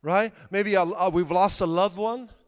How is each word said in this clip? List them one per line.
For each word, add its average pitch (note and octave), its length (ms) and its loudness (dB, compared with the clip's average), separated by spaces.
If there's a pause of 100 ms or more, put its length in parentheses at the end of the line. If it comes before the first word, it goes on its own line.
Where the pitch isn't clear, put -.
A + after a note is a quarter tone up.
Right? G3 300 0 (200)
Maybe G3+ 220 0
a, F#3+ 80 4
a, F#3 280 0
we've E3 220 0
lost F#3 280 2
a F#3+ 60 0
loved F3 300 0
one A3+ 340 -6 (180)